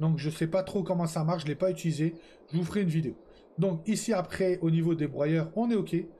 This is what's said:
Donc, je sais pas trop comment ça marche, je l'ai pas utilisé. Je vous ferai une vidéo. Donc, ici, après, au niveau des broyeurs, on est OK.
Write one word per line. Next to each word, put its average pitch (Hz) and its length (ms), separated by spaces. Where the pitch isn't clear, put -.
Donc, 160 180
je 147 100
sais 156 180
pas 185 160
trop 190 200
comment 170 240
ça 160 180
marche, 165 200
je 151 40
l'ai 151 60
pas 190 160
utilisé. 156 440
Je 160 60
vous 180 60
ferai 202 180
une 180 60
vidéo. 156 280
Donc, 170 300
ici, 220 240
après, 185 480
au 165 100
niveau 165 240
des 151 120
broyeurs, 156 500
on 233 140
est 233 40
OK. 170 220